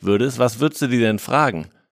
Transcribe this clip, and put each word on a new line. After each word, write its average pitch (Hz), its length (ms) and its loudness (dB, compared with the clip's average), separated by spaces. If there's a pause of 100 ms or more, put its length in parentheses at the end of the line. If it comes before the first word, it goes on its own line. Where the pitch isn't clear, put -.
würdest. 120 380 0
Was 117 220 0
würdest 147 220 -2
du 143 60 2
dir 120 120 0
denn 110 180 2
fragen? 113 520 -2 (280)